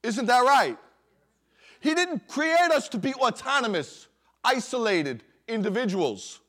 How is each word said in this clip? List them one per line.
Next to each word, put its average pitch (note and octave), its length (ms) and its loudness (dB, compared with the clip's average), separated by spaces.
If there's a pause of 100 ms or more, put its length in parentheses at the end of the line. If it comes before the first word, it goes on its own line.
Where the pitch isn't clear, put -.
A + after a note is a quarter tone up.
Isn't A3+ 240 -2
that A#3+ 140 6
right? B3 400 4 (1000)
He D#4 140 0
didn't F4 340 -2
create E4 460 2
us C#4+ 160 0
to - 80 -6
be C4 160 -2
autonomous, B3+ 960 -2 (360)
isolated G#3 800 -2 (240)
individuals. F#3+ 1000 -2